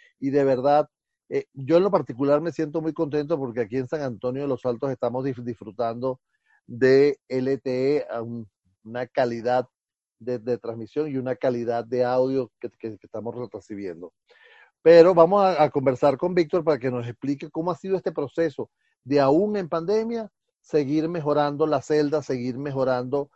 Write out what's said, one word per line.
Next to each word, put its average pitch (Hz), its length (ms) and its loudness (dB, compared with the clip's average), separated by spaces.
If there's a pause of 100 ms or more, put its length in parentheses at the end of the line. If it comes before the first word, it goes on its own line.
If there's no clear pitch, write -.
(180)
y 135 120 -4
de 139 140 2
verdad, 139 440 2 (400)
eh, 139 240 -4
yo 135 240 0
en 180 80 6
lo 202 60 0
particular 143 500 0
me 165 120 -4
siento 160 280 -4
muy 156 120 -4
contento 151 460 -4
porque 123 220 -6
aquí 113 160 -4
en 131 100 -4
San 151 160 -6
Antonio 127 400 -6
de 143 60 -6
los 127 180 -4
Altos 123 240 -4
estamos 127 340 -4
dif-, 127 180 -6
disfrutando 117 800 -6 (460)
de 131 520 4 (100)
L 131 300 -2
T 131 380 -2
E, 135 140 -4
a 117 120 -6
un-, 117 240 -12 (360)
una 120 240 -10
calidad 123 640 -2 (500)
de, 123 200 -8
de 117 180 -4
transmisión 113 540 -8
y 135 80 -4
una 127 180 -4
calidad 120 480 -2
de 123 180 -2
audio 127 560 0
que, 120 120 -12
que, 110 260 -12
que - 100 -20
estamos 110 280 -10
re-, 120 180 -12
recibiendo. 95 600 -12 (680)
Pero 170 340 10
vamos 180 300 6
a, 175 180 2
a 147 80 4
conversar 135 460 2
con 180 180 -2
Víctor 170 300 0
para 151 140 2
que 127 120 -4
nos 123 160 -6
explique 139 440 -8
cómo 165 200 -6
ha 190 60 -6
sido 190 200 -4
este 175 140 -6
proceso 151 600 -6 (340)
de 143 160 2
aún 175 360 4
en 185 120 -4
pandemia, 220 640 -4 (300)
seguir 151 500 -2
mejorando 147 560 0
la 147 160 -2
celda, 151 400 0
seguir 127 340 -6
mejorando 131 800 -2